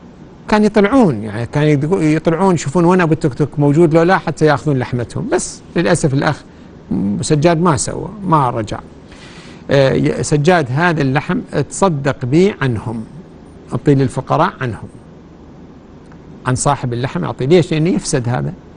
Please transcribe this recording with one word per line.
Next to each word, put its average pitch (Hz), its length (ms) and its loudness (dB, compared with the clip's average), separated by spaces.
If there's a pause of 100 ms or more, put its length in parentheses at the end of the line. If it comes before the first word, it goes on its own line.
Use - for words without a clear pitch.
(480)
كان 214 160 4
يطلعون، 202 580 2
يعني 110 240 -8
كان 147 340 2
يدقو-، 165 220 0
يطلعون 160 520 2
يشوفون 165 300 0
وين 185 160 4
أبو 160 120 2
التوك 151 220 -2
توك 147 240 -4
موجود 147 360 4
لو 165 80 6
لا 180 160 4
حتى - 280 -2
ياخذون 147 320 2
لحمتهم، 123 540 -6
بس - 280 -4 (160)
للأسف 170 380 2
الأخ 147 280 -2 (800)
سجاد 160 400 2
ما 170 160 2
سوى، - 320 -6 (180)
ما 147 240 2
رجع. 113 280 -6 (920)
آه، 135 220 4
ي-، 143 300 0
سجاد 151 480 2
هذا 160 320 0
اللحم 143 380 -2 (300)
تصدق 143 540 -2
به 170 380 2
عنهم، 117 420 -4 (680)
أعطيه 139 220 2
للفقراء 139 640 0
عنهم، 117 280 -8 (1600)
عن 127 80 2
صاحب 131 380 -2
اللحم 135 320 -6
أعطيه. 127 220 -6
ليش؟ 165 260 4
لأنه 156 180 0
يفسد 147 380 -2
هذا، 139 240 -4 (240)